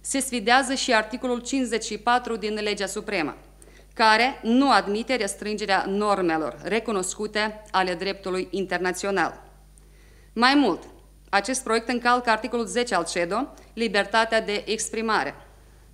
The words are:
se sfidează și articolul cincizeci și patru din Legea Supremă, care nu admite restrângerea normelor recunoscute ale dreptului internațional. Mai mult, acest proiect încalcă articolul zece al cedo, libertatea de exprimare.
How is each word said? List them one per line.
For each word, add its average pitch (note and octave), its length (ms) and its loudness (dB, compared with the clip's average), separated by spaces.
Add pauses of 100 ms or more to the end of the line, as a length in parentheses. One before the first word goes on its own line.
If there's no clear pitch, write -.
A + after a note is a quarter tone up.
se - 200 -2
sfidează B3 540 2
și B3+ 200 0
articolul A#3+ 460 -2
cincizeci A#3+ 440 -2
și G#3 140 -8
patru A#3+ 380 0
din G#3 180 -4
Legea G#3 320 -2
Supremă, F#3+ 500 -4 (580)
care A3+ 480 4
nu B3+ 280 4
admite G#3 460 2
restrângerea G3+ 680 -2
normelor F#3 760 0
recunoscute G#3+ 1080 -4
ale F#3 240 0
dreptului F#3 560 -4
internațional. F3+ 920 -2 (920)
Mai B3+ 220 4
mult, C#4+ 280 4 (460)
acest A3+ 340 0
proiect A3+ 260 0
încalcă B3 420 2
articolul A3+ 360 0
zece A3 280 -2
al E3+ 100 0
cedo, F#3 500 -2 (180)
libertatea A3+ 680 2
de G#3 260 -4
exprimare. G3 680 -2 (600)